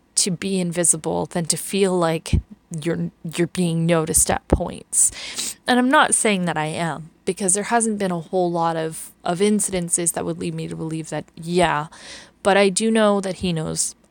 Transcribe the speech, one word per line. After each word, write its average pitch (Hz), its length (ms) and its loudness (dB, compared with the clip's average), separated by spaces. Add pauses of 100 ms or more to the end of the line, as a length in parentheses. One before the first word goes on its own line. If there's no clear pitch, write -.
(160)
to - 160 0
be 190 280 -2
invisible 170 680 0
than 170 180 -4
to 160 120 -2
feel 190 400 0
like 165 420 0 (420)
you're, 170 300 -2 (240)
you're 170 120 2
being 165 380 0
noticed 165 460 2
at - 160 -2
points. - 1080 -2 (100)
And 247 100 4
I'm 254 140 4
not 294 240 6
saying 190 300 2
that 156 120 -2
I 151 80 0
am, 160 460 -4 (120)
because 190 300 0
there 208 100 0
hasn't 220 360 0
been 190 120 0
a 170 80 -2
whole 175 320 0
lot 165 240 0
of, 160 360 -8 (120)
of 175 160 -2
incidences 190 760 0
that - 120 -4
would 170 140 -4
lead 175 160 -6
me 165 120 -6
to 165 80 -8
believe 160 340 -8
that, 151 160 -6 (100)
yeah. 160 520 0 (540)
But 196 160 4
I 202 120 6
do 214 200 0
know 208 320 4
that 185 140 -6
he 180 180 -2
knows 160 400 -4 (180)